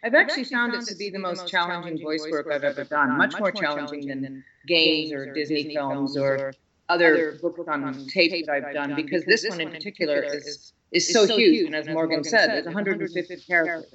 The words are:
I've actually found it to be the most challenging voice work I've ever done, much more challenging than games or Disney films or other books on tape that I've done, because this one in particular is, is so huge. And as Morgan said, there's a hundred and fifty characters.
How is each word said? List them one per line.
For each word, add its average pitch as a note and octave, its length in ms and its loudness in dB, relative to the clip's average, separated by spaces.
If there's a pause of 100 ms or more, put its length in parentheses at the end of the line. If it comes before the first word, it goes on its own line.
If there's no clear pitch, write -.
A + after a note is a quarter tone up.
I've A#3 120 0
actually D4+ 300 4
found A#3+ 280 -2
it A#3 120 -6
to G#3 100 -10
be G3+ 160 -8
the F#3+ 80 -8
most F3+ 280 -6
challenging F3 540 -2
voice D#3 300 -4
work D3+ 200 -2
I've C#3+ 120 -2
ever C#3+ 200 -2
done, C#3+ 340 2
much F3+ 200 2
more G3 140 0
challenging D3 560 -4
than C3+ 360 -8 (220)
games D#3 460 4
or C#3 220 -8
Disney D3 420 -2
films C#3 420 -2
or C#3 360 0 (360)
other E3 520 4
books E3+ 260 -2
on C#3 400 -4
tape E3+ 400 2
that D3+ 60 -2
I've C#3+ 200 -4
done, C#3+ 220 -4
because D#3+ 300 -2
this F#3+ 220 2
one F#3 140 -6
in - 80 -6
particular D3+ 540 -4
is, D3 500 -10 (180)
is F3 220 0
so G#3+ 140 6
huge. G#3+ 400 6
And D3+ 80 -6
as D3+ 120 -4
Morgan D#3+ 360 0
said, F#3 260 4
there's F#3+ 160 -2
a E3+ 60 -8
hundred G3 300 -2
and F3+ 100 -6
fifty F3 260 -8
characters. E3 580 -2